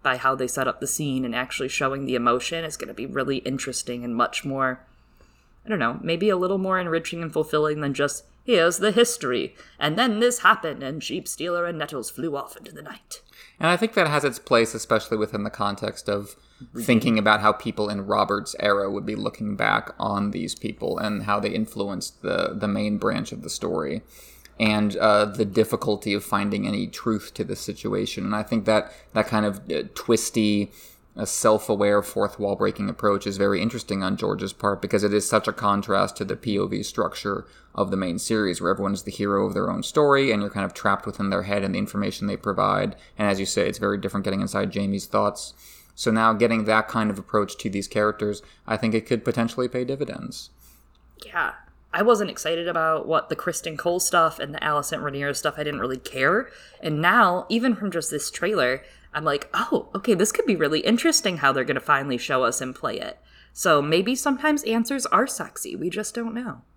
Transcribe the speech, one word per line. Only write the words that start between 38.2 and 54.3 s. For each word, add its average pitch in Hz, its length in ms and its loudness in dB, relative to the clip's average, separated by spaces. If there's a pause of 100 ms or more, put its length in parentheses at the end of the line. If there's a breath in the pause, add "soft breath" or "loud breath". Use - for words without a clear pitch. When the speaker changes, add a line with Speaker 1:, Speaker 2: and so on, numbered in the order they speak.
Speaker 2:
where 90 120 2
everyone 98 220 0
is 95 100 -6
the 101 80 -8
hero 101 340 0
of 101 80 -4
their 95 160 -2
own 95 140 -4
story 139 480 4
and 104 100 2
you're 101 160 -6
kind 98 80 -2
of 87 80 -6
trapped - 320 0
within 101 240 -4
their 95 140 0
head 101 200 0
and 95 120 -2
the 95 100 -2
information 101 400 -4
they 101 120 -2 (120)
provide. 98 460 0 (200 loud breath)
And 104 140 0
as 98 100 0
you 98 60 0
say, 98 220 2
it's 101 100 -4
very 101 220 0
different 98 240 -4
getting 98 180 0
inside 101 300 -2
Jamie's 98 340 -2
thoughts. - 480 -2 (400 loud breath)
So - 160 0
now 110 240 4
getting 110 320 2
that 107 220 4
kind 107 240 0
of 98 80 -4
approach - 400 -2
to 110 100 -4
these 98 180 -4
characters, 104 540 0 (240 soft breath)
I 107 100 -2
think 113 200 0
it 110 100 0
could 117 180 0
potentially 120 440 0
pay 127 180 -2
dividends. - 640 -6 (760 soft breath)
Speaker 1:
Yeah. 160 300 -4 (400)
I 175 100 0
wasn't 208 260 4
excited 170 380 -4
about 160 400 0
what 160 220 0
the 156 60 -2
Kristen 160 420 -6
Cole 175 240 0
stuff 165 380 2